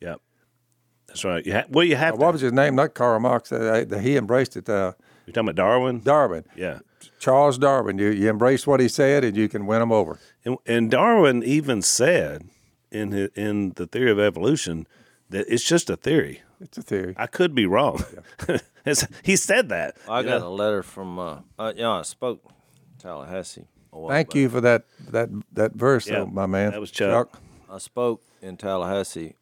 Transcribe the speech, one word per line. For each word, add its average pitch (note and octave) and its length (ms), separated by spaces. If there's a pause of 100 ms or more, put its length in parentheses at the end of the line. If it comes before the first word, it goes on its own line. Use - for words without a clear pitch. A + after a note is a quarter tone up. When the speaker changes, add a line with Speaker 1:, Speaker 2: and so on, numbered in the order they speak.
Speaker 1:
Yep. E2 200 (880)
That's - 160
right. F2 200
You F#2 80
ha-, A2+ 180
well, E3+ 140
you D3+ 120
have D3+ 180
Speaker 2:
Uh, A2 40
what D3+ 100
Speaker 1:
to. F3 40
Speaker 2:
was D#3 80
his B2 120
name? C3+ 220
Not D3 200
Karl A#2 260
Marx. B2 320
Uh, A2+ 380
uh, G2+ 80
he B2+ 180
embraced B2 400
it. F#2 120
Uh, G2 240 (340)
Speaker 1:
You're - 80
talking A2 140
about E2 80
Darwin? A#2+ 440
Speaker 2:
Darwin. C3 440 (120)
Speaker 1:
Yeah. E2+ 220 (400)
Speaker 2:
Charles C3+ 400
Darwin. B2 400
You, G#2 100
you G#2+ 220
embrace B2 360
what C3+ 140
he B2 80
said, C#3 360
and G#2 120
you G#2+ 120
can G2+ 180
win A2 160
'em A2+ 100
over. E2+ 260 (260)
Speaker 1:
And, B2+ 120 (100)
and A#2 240
Darwin E3 520
even C3 400
said E2+ 680 (420)
in G#2 220
hi-, G2 220
in G#2 420
The F2 100
Theory A#2+ 240
of G2+ 80
Evolution F2+ 680 (440)
that F#2+ 180
it's A#2+ 160
just E3+ 260
a F#2 60
theory. C3 440 (200)
Speaker 2:
It's - 180
a - 40
theory. F#2 360
Speaker 1:
I A#2 80
could F3 280
be A2 120
wrong. A#2 360 (460)
<laughs> D#3 100 (260)
It's, D#3 200 (180)
he F#3+ 140
said G3+ 320
that, D#2+ 280 (120)
Speaker 3:
I A#2 120
Speaker 1:
you A2+ 80
Speaker 3:
got B2 120
Speaker 1:
know? F2 80
Speaker 3:
a - 0
letter G2+ 340
from, F#2 360
uh, D#2+ 220 (180)
uh, A2 180
you A2 60
know, A#2 100
I F2 100
spoke - 440
in - 520
Tallahassee E2+ 680 (260)
a D#2+ 60
while D#2+ 100
Speaker 2:
Thank D3+ 220
Speaker 3:
back. - 60
Speaker 2:
you C3+ 120
for A#2+ 140
that, A#2+ 220 (260)
that, A#2 180 (240)
that A2 220
verse, A#2+ 340
Speaker 1:
Yeah, G#2 120
Speaker 2:
though, G2 60
my G2 200
man. G2 240
Speaker 1:
that G#2+ 100
was G#2 100
Chuck. A2 480 (300)
Speaker 3:
I F#2+ 80
spoke A#2+ 460 (180)
in F#2+ 160
Tallahassee F#2+ 840